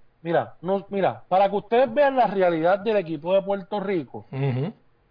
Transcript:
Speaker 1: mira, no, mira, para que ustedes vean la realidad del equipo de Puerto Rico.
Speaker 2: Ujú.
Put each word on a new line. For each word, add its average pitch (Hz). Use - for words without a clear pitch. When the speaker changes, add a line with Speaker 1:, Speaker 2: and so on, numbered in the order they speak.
Speaker 1:
mira, 156
no, 190
mira, 170
para 196
que 196
ustedes 233
vean 277
la 240
realidad 180
del 208
equipo 165
de 196
Puerto 196
Rico. 160
Speaker 2:
Ujú. 135